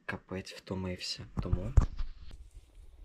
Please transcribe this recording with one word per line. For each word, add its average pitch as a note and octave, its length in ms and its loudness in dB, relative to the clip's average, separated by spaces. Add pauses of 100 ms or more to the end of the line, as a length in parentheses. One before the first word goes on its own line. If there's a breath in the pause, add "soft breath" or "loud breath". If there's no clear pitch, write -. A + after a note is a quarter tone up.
капець - 460 -8
втомився. - 720 -6 (160)
Тому, G#2+ 320 2 (1300)